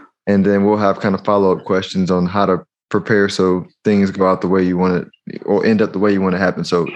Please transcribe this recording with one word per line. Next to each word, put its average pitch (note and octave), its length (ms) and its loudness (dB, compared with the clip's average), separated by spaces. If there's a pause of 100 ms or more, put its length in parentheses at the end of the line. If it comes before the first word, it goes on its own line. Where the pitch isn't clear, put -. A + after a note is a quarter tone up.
(280)
and G2 180 2
then G2+ 200 2
we'll G#2+ 120 2
have G2 220 0
kind G2 160 -2
of F#2 80 -8
follow-up G2 400 0
questions F#2+ 480 -2
on F2+ 140 2
how G2 220 0
to F2+ 180 -2 (240)
prepare G2+ 400 0
so F#2 360 0 (200)
things G2+ 260 2
go F#2+ 160 0
out F#2 140 0
the F2+ 80 -2
way F#2+ 120 2
you F2+ 160 0
want F2+ 300 -2 (200)
it - 180 -14
or - 200 0
end A2 160 2
up G2+ 120 -2
the F#2+ 60 -6
way G#2 120 2
you G2 80 0
want F#2 160 0
it F#2 40 -4
to G2 40 0
happen. F2 220 -2
So F2 200 0 (100)